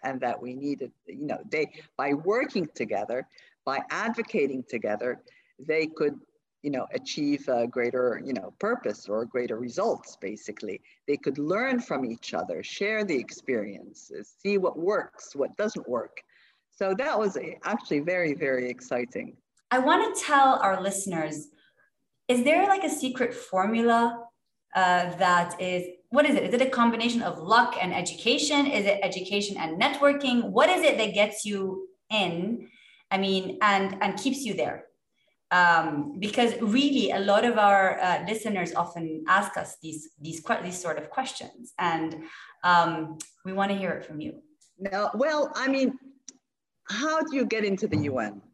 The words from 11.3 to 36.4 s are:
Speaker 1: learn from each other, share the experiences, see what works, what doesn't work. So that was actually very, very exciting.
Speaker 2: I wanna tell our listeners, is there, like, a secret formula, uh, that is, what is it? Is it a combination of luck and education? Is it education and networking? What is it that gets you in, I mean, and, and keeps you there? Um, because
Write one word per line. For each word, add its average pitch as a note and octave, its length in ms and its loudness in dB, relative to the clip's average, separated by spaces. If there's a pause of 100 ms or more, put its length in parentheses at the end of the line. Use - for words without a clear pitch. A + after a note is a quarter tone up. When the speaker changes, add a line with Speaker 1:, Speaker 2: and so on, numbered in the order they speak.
Speaker 1:
learn A3+ 440 0
from C#3 240 -4
each A2+ 280 -8
other, F2 300 -4
share G#3+ 400 -2
the F3+ 160 0
experiences, - 1200 -8
see G3+ 160 2
what F3+ 220 0
works, - 560 -4
what C#3 220 -2
doesn't G3+ 300 -4
work. A#2 360 -6 (480)
So F#3+ 220 -2
that B3+ 260 0
was G3+ 180 0 (280)
actually F3+ 340 -2
very, E3+ 360 0
very C3 340 0
exciting. B2 640 -6 (340)
Speaker 2:
I B3+ 100 4
wanna E4 360 4
tell A3 460 6
our F#3+ 200 2
listeners, E3 680 -4 (800)
is B3 160 2
there, E4+ 240 4
like, G4 160 4
a D4+ 60 0
secret B3 440 -2
formula, A#3 920 2 (520)
uh, F3+ 400 4
that F3+ 460 2
is, F3+ 260 -2 (220)
what D4 160 6
is C4+ 100 4
it? F#3+ 80 2
Is F#3 100 0
it A#3+ 80 2
a B3 80 4
combination A#3 520 2
of F3 160 -4
luck A3+ 440 4
and F3+ 120 -2
education? C#4 760 0
Is G3+ 180 0
it G3+ 180 4
education G3 540 -2
and E3 240 -4
networking? C#4 680 2
What C4+ 180 6
is F4+ 140 2
it C4 140 4
that G#3 160 0
gets G#3 320 0
you F#3+ 420 -4 (220)
in, G3 600 -2 (420)
I G3 60 2
mean, F#3+ 440 0
and, G3 400 2
and G3 160 0
keeps - 280 -2
you G3+ 80 -4
there? - 320 -4 (640)
Um, E3 680 4
because A3+ 420 2